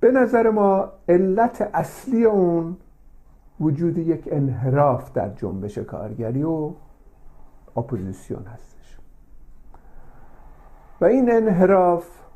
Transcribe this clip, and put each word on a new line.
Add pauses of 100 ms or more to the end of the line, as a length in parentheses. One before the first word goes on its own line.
به
نظر
ما (200)
علت
اصلی
اون (840)
وجود
یک
انحراف
در
جنبش
کارگری
و (1040)
اپوزیسیون
هستش (2000)
و
این
انحراف (300)